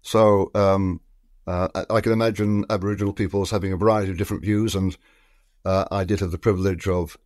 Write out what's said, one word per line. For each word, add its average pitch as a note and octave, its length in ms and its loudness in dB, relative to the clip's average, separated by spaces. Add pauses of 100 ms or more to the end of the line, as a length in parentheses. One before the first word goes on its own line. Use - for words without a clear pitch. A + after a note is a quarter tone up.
So, G#2 540 4
um, G2 460 2 (440)
uh, F2+ 300 -2
I, F#2+ 200 -4
I G#2+ 60 2
can A2+ 120 2
imagine G#2 560 0
Aboriginal G2+ 440 -2
peoples G2 380 -2
having F#2+ 220 -2
a F2+ 40 -4
variety G#2 340 2
of E2+ 60 -6
different F#2+ 260 -4
views, G#2 320 0
and, F#2+ 220 -2 (680)
uh, F#2+ 260 0
I F#2+ 140 -2
did F2+ 160 -2
have F#2 120 -2
the F2+ 60 -6
privilege F#2+ 500 0
of F2+ 380 -4